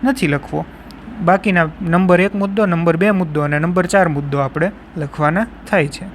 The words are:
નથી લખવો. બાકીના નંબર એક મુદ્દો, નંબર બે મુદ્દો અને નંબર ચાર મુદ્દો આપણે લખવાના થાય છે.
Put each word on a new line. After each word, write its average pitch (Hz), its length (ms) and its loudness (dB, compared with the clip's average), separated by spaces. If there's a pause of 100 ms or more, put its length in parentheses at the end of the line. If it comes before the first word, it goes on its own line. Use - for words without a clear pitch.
નથી 254 220 0
લખવો. 147 380 -2 (600)
બાકીના 180 440 4 (140)
નંબર 180 380 4
એક 196 140 0
મુદ્દો, 202 320 0
નંબર 170 300 2
બે 196 140 2
મુદ્દો 165 300 0
અને 147 180 0
નંબર 175 280 0
ચાર 190 220 4
મુદ્દો 143 300 -2
આપણે 151 320 0 (260)
લખવાના 156 500 -2 (240)
થાય 160 180 2
છે. - 160 -12 (100)